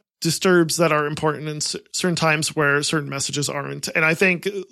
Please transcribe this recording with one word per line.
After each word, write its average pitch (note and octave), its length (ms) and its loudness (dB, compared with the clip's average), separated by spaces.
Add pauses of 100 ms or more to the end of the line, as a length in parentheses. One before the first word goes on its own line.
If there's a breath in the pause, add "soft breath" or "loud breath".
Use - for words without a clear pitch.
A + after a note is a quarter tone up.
(200)
disturbs E3+ 580 4
that E3 120 4
are D3+ 160 2
important D3+ 400 -2
in D3+ 140 -8
c-, - 180 -4 (140)
certain F3 240 0
times D#3 400 0
where D3 260 4
certain D3 260 -2
messages C#3 400 -4
aren't. C#3+ 400 -8
And E3 160 0
I D#3+ 100 2
think, F#3 340 0 (240)